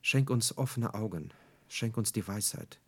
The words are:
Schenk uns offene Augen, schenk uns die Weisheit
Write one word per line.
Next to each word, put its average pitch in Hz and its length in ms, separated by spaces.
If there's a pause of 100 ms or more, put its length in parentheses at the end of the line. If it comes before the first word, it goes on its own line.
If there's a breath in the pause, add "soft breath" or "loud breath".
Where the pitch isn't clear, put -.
Schenk 135 260
uns 120 300
offene 117 340
Augen, 95 380 (380 loud breath)
schenk 113 280
uns 110 160
die 104 160
Weisheit - 600